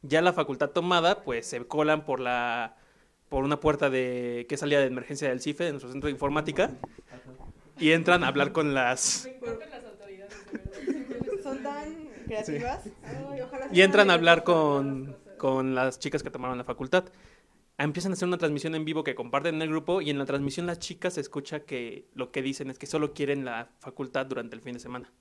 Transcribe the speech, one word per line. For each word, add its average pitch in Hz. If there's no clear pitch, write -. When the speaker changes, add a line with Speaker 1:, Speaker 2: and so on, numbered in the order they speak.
Speaker 1:
Ya 151
la 180
facultad 143
tomada, 175
pues, 98
se 120
colan 151
por 131
la, 120
por 135
una 143
puerta 147
de, 123
que 151
salía 143
de 135
emergencia 131
del 127
cife, 147
de 160
nuestro 131
centro 139
de 143
informática, 151
y 156
entran 170
a 131
hablar 139
con 151
las 127
Speaker 2:
Me 262
encantan 226
las 254
autoridades, 202
de -
verdad. 269
Speaker 3:
Son 269
tan 294
creativas. 156
Speaker 1:
Sí. 220
Speaker 3:
Ay, 254
ojalá 262
Speaker 1:
Y 190
Speaker 3:
sean 185
Speaker 1:
entran 196
a 175
hablar 170
Speaker 3:
creativas 160
Speaker 1:
con, 139
Speaker 3:
las 135
cosas. -
Speaker 1:
con 131
las 127
chicas 151
que 143
tomaron 127
la 123
facultad. 131
Empiezan 165
a -
hacer 175
una 180
transmisión 160
en 156
vivo 156
que 135
comparten 143
en 156
el 160
grupo, 156
y 147
en 147
la 139
transmisión 139
las 170
chicas -
se 160
escucha 143
que 120
lo 123
que 135
dicen 135
es 131
que -
solo 151
quieren 143
la 117
facultad 131
durante 117
el 113
fin 123
de 120
semana. 120